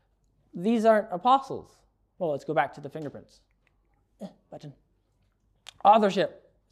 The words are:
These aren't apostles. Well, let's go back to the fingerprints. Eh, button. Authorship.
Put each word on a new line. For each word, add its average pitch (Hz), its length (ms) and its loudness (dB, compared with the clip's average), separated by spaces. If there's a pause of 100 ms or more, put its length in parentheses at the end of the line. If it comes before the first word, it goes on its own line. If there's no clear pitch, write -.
(540)
These 214 320 -2
aren't 214 260 4
apostles. 180 680 -2 (400)
Well, 165 140 -4
let's 139 140 -6
go 156 80 -6
back 147 200 0
to 151 80 -18
the 143 80 -14
fingerprints. 139 520 -14 (800)
Eh, 196 60 -16 (220)
button. 151 240 -18 (1120)
Authorship. 202 640 2 (200)